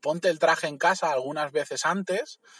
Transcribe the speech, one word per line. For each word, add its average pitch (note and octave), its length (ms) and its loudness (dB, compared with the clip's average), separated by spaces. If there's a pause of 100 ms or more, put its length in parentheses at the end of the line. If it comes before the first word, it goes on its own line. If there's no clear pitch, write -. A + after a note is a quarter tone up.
ponte E3+ 300 0
el D#3+ 80 0
traje D#3+ 280 4
en D3 120 -6
casa E3+ 340 2
algunas C#3+ 400 -2
veces D3 320 -2
antes, F#3 560 -2 (200)